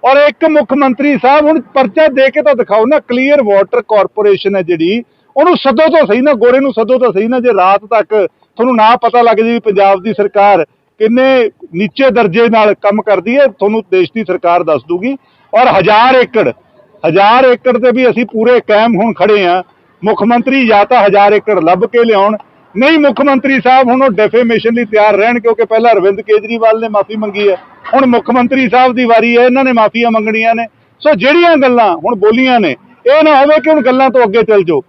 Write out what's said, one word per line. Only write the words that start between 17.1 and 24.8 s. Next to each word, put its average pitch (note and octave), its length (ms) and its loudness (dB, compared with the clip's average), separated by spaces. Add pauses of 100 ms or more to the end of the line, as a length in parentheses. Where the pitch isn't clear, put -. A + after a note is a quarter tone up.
ਏਕੜ B3 320 0
ਤੇ A#3+ 140 2
ਵੀ B3+ 180 0
ਅਸੀਂ A3+ 220 -2
ਪੂਰੇ A#3 360 0
ਕਾਇਮ G#3+ 340 0
ਹੁਣ A3 120 -2
ਖੜੇ G#3 320 0
ਹਾਂ। F3+ 160 0 (400)
ਮੁੱਖ G3+ 220 -2
ਮੰਤਰੀ A#3+ 440 0
ਜਾਂ G#3 180 2
ਤਾਂ A#3 200 2
ਹਜ਼ਾਰ G3+ 280 2
ਏਕੜ G#3+ 260 0
ਲੱਭ F3+ 260 0
ਕੇ A#3 180 0
ਲਿਆਉਣ, G#3+ 340 0 (380)
ਨਹੀਂ C#4+ 240 0
ਮੁੱਖ C#4+ 220 0
ਮੰਤਰੀ C4+ 400 0
ਸਾਹਿਬ B3+ 280 2
ਹੁਣ C4 140 0
ਉਹ C4+ 80 2
ਡੈਫੇਮੇਸ਼ਨ A3+ 640 0
ਲਈ A#3+ 100 -2